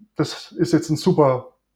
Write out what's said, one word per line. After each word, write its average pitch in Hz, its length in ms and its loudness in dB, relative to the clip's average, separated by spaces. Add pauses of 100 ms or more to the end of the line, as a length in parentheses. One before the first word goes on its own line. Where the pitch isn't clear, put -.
(160)
Das - 360 -6
ist - 200 -2
jetzt 156 200 0
ein 147 60 0
super 139 560 0 (220)